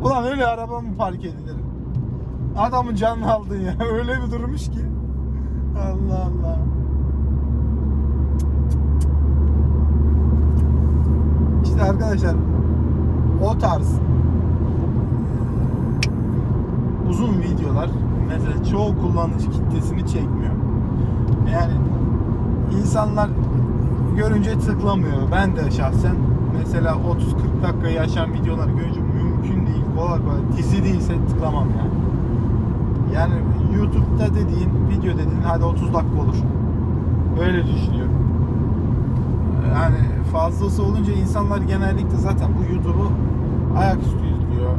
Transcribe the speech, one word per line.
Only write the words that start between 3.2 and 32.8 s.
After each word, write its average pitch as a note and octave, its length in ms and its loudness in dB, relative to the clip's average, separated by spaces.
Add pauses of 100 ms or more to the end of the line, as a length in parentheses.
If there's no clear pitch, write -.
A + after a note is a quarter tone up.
aldın G3+ 260 -4
ya. F#3 200 -4
<laughs> A3+ 140 -2
Öyle A#3 180 -4 (140)
bir A3 60 -6
durmuş A#3+ 380 -6
ki. - 100 -6 (1000)
Allah - 460 -2
Allah. - 360 -2 (4000)
İşte - 200 2
arkadaşlar G3 520 2 (1120)
o G#3 120 2
tarz - 420 0 (3000)
uzun G#3+ 320 0
videolar D#3+ 480 0 (380)
mesela - 440 -2
çoğu G3+ 300 0
kullanıcı - 500 0
kitlesini - 560 0
çekmiyor. - 460 -2 (1000)
Yani - 200 2 (1080)
insanlar G#3 480 0 (880)
görünce G#3 420 2
tıklamıyor. - 720 0
Ben F#3+ 240 2
de D#3 160 0
şahsen - 440 2 (440)
mesela - 360 0 (160)
otuz - 220 0
kırk - 300 0
dakikayı - 380 0
aşan D#3+ 320 0
videolar - 340 0
görünce - 320 0
mümkün - 680 0
değil. - 160 0 (140)
Kolay E3+ 220 0
kolay - 380 0
dizi F#3+ 260 2
değilse F#3 300 0 (160)
tıklamam - 380 0 (100)
yani. - 120 0 (1300)